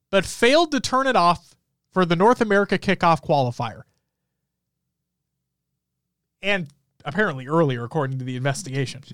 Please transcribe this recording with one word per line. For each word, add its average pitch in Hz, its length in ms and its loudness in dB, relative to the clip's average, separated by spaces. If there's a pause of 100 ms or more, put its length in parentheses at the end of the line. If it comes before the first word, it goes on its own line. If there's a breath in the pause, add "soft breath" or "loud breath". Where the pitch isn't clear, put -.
but 190 160 0
failed 302 460 2
to 277 80 -2
turn 262 280 -2
it 247 80 2
off 175 400 0 (360)
for 185 140 2
the 170 100 0
North 220 260 4
America 202 360 2
Kickoff 170 440 2
Qualifier." 131 640 -2 (2500)
And 190 260 -2 (380)
apparently 147 420 -2
earlier, 143 360 2
according 131 360 -4
to 127 60 -8
the 127 120 -8
investigation. 135 680 -6 (100)